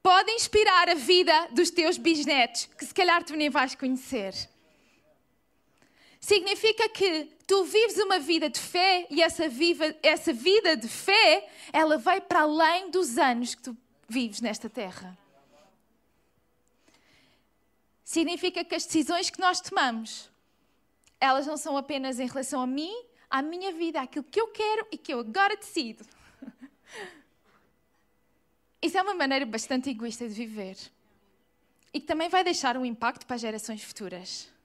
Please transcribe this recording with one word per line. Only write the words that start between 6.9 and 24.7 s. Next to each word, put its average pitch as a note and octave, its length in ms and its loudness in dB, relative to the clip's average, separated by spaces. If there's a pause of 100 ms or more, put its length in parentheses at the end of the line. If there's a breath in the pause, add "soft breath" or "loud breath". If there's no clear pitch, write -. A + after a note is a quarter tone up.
tu F#4+ 200 2
vives G#4 340 2
uma F#4+ 220 2
vida D4+ 280 0
de - 120 -6
fé F4+ 500 2
e D4 100 0
essa, E4 280 2
viva, D#4 520 0
essa D#4+ 320 2
vida E4 440 4
de A3+ 120 -10
fé, G4 600 4 (240 loud breath)
ela D#4 260 2
vai F4+ 220 0
para F4 220 2
além E4 460 2
dos D4+ 300 -2
anos B3 380 0
que - 60 -20
tu A#3+ 140 -14 (320)
vives A3+ 320 -4
nesta A3 300 -6
terra. F#3 480 -12 (2750 soft breath)
Significa F4 600 -2
que E4 120 -6
as - 80 -4
decisões E4+ 440 0
que - 120 -8
nós F4+ 200 2
tomamos, A#3+ 680 -4 (920)
elas C4+ 280 2
não D#4 80 -4
são D4 200 -4
apenas C4+ 440 -6
em B3+ 80 -4
relação C4+ 320 -6
a B3+ 60 -2
mim, D4+ 280 -6 (340 soft breath)
à C4+ 140 -2
minha F4+ 300 -6
vida, D#4+ 280 -4
àquilo C4 240 -8
que - 160 -2
eu A4+ 80 0
quero G#4+ 440 -4